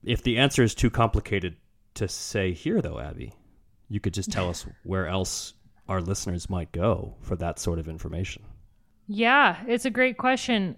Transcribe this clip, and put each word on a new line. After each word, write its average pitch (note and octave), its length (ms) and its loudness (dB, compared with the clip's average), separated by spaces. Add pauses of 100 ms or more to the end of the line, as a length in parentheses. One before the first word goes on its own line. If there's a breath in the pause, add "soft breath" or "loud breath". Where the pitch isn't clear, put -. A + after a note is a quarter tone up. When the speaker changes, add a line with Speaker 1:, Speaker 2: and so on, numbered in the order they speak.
Speaker 1:
If A2 180 0
the A2+ 160 2
answer C3+ 240 6
is A2+ 140 4
too A#2+ 160 4
complicated G2+ 680 0 (380)
to G2+ 120 -2
say F#2+ 460 -2
here, G3 280 0
though, - 180 -4
Abby, C2+ 340 -10 (560)
you G#2 100 -2
could F2+ 140 -2
just G2 180 -2
tell F#2 180 0
us - 160 -8 (100)
<laughs> - 80 -20
where F#2 240 -2
else F#2 460 -4 (360)
our F#2+ 100 0
listeners F2+ 500 -4
might F2 220 -4
go F#2+ 500 0
for - 160 -4
that E2+ 200 -4
sort E2+ 220 -2
of D#2+ 100 -6
information. E2 540 -6 (640)
Speaker 2:
Yeah, A3+ 500 4 (100)
it's A#3+ 180 0
a C4 40 2
great B3+ 280 2
question. B3 600 0